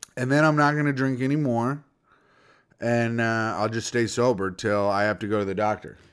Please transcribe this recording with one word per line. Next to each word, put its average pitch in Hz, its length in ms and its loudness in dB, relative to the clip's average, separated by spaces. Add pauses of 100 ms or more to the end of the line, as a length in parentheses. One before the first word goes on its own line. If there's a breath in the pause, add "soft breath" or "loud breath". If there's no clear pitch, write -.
(160)
And 127 160 -2
then 151 120 4
I'm 151 120 4
not 147 180 4
gonna 147 180 0
drink 131 300 -2
anymore. 135 640 0 (960 soft breath)
And, 117 400 0
uh, 113 380 0
I'll 107 100 0
just 113 200 -4
stay 120 180 0
sober 110 440 0
till 101 380 0
I 101 160 2
have 107 160 0
to 110 60 -6
go 104 120 0
to 101 60 0
the 98 100 -4
doctor. 104 440 -2 (140 soft breath)